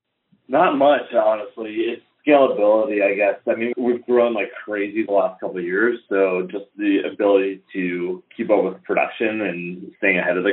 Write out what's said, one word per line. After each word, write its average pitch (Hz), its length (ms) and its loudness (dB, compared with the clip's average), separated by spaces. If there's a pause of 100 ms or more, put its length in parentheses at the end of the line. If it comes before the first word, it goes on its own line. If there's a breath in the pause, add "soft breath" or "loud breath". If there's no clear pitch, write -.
(480)
Not 151 280 2
much, 139 380 2
honestly. 107 640 -2 (200)
It's - 60 -14 (260)
scalability, 107 720 4
I 98 140 2
guess. 101 320 0
I 117 80 0
mean, 117 220 -4
we've 120 280 -2
grown 120 280 4
like 98 180 -4 (140)
crazy 104 400 -4
the 101 80 -4
last 92 260 0
couple 92 180 -10
of 90 60 -6
years, 107 340 -2 (120)
so 92 420 0
just 104 140 -10 (120)
the 101 320 0
ability 98 640 0
to 90 500 -4 (140)
keep 110 140 -4
up 98 160 4
with 92 180 -8
production 107 580 -2
and 90 560 -8
staying 95 220 0
ahead 87 160 0
of 90 80 -2
the 101 100 2